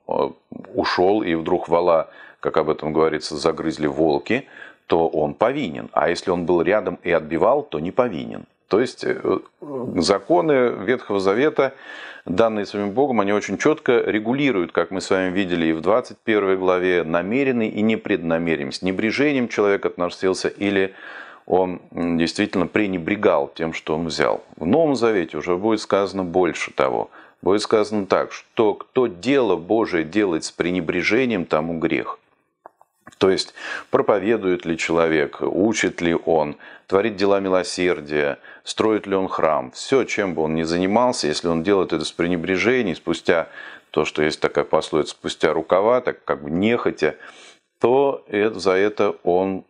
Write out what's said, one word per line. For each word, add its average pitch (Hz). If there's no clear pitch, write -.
э, 69
ушел, 101
и 85
вдруг 82
вала, 85
как -
об 78
этом 76
говорится, 78
загрызли 76
волки, 76
то 82
он 76
повинен. 104
А 76
если 87
он 87
был 85
рядом 90
и 87
отбивал, 82
то 76
не 85
повинен. 65
То 101
есть, -
э, -
законы 123
Ветхого 107
Завета, 131
данные 107
самим 101
Богом, 123
они 98
очень 101
четко 147
регулируют, 110
как 85
мы 95
с -
вами 95
видели 87
и 82
в 80
двадцать 107
первой 98
главе, 90
намеренный 110
и 110
непреднамеренный. 82
С -
небрежением 110
человек 101
относился 90
или 98
он, 90
м, 85
действительно 87
пренебрегал 95
тем, 80
что -
он 82
взял. 71
В -
Новом 143
Завете 107
уже 87
будет 107
сказано 98
больше 87
того. 62
Будет 98
сказано 107
так, 78
что -
кто -
дело 101
Божие 87
делает 85
с -
пренебрежением, 90
тому 80
грех. 78
То 190
есть -
проповедует 98
ли 82
человек, 80
учит 98
ли 85
он, 76
творит 101
дела 98
милосердия, 80
строит 107
ли 98
он 95
храм. 71
Все, -
чем 95
бы 80
он 78
ни 80
занимался, 95
если 76
он 82
делает 95
это 78
с -
пренебрежением, 90
спустя 82
то, 78
что -
есть 78
такая 76
пословица, 76
спустя -
рукава, 98
так -
как 71
бы 73
нехотя, 90
то 135
э-, 104
за 92
это 104
он 92